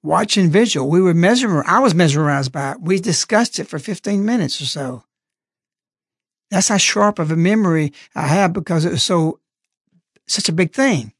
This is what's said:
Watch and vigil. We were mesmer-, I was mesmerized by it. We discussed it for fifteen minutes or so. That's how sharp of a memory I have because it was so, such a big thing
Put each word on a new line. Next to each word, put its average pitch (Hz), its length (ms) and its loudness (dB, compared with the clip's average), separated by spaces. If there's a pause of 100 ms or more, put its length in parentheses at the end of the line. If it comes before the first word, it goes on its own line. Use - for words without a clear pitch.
Watch 202 340 -2
and 180 140 4
vigil. 185 360 2
We 170 140 2
were 180 140 4
mesmer-, 196 500 2
I 190 140 2
was 226 160 2
mesmerized 147 560 2
by 139 220 -6
it. - 80 -14
We 185 180 0
discussed 233 580 0
it - 100 -8
for 156 120 -8
fifteen 202 440 -4
minutes 214 380 -2
or 139 40 -8
so. 127 400 -8 (1500)
That's 190 160 0
how 208 100 2
sharp 208 400 0
of 160 140 -4
a 160 40 0
memory 170 560 2 (240)
I 139 120 -4
have 175 260 2
because 170 320 -2
it 175 60 -2
was 143 120 -2
so, 160 360 0 (880)
such - 200 -4
a 170 60 -2
big 170 180 0
thing 180 480 0